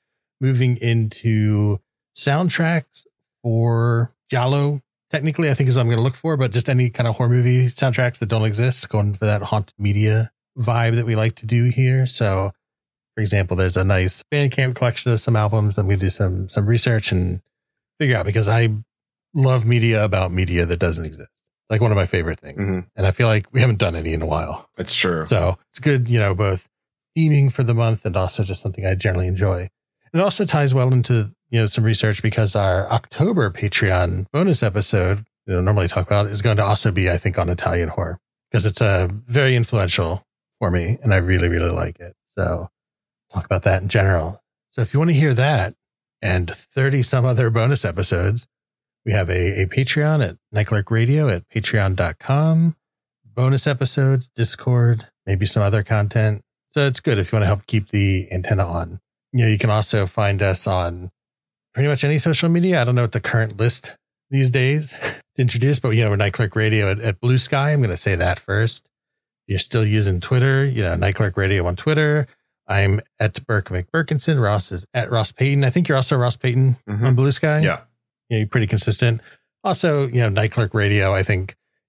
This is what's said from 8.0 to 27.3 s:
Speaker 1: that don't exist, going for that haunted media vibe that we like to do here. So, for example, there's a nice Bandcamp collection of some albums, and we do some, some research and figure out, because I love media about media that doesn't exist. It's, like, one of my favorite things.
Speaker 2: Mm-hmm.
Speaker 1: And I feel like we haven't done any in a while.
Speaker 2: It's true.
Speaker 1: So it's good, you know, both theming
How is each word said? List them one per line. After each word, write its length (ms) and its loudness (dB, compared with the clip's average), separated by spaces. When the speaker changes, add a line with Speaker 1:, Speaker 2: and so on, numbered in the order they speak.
Speaker 1:
that 80 -2
don't 180 0
exist, 440 -2
going 240 0
for 120 -4
that 180 0
haunted 340 -4
media 540 2
vibe 380 0
that 100 0
we 100 0
like 200 0
to 100 -18
do 200 2
here. 420 2
So, 440 -2
for 60 -4
example, 340 0
there's 220 0
a 60 0
nice 380 0
Bandcamp 420 0
collection 360 -2
of 100 0
some 140 0
albums, 420 0
and 100 -2
we 80 2
do 140 0
some, 400 -4
some 160 -2
research 460 0
and 300 -2
figure 180 0
out, 80 -2
because 220 0
I 220 2
love 300 2
media 380 2
about 280 0
media 340 0
that 140 -2
doesn't 260 -2
exist. 240 -16
It's, 420 -20
like, 100 0
one 100 2
of 60 2
my 80 2
favorite 340 -4
things. 200 -16
Speaker 2:
Mm-hmm. 200 -2
Speaker 1:
And 120 0
I 40 4
feel 160 0
like 240 0
we 100 2
haven't 180 2
done 160 0
any 180 -4
in 80 -2
a 60 -4
while. 500 -6
Speaker 2:
It's 180 -4
true. 300 -2
Speaker 1:
So 320 0
it's 80 -18
good, 300 0
you 100 2
know, 160 2
both 320 -2
theming 340 4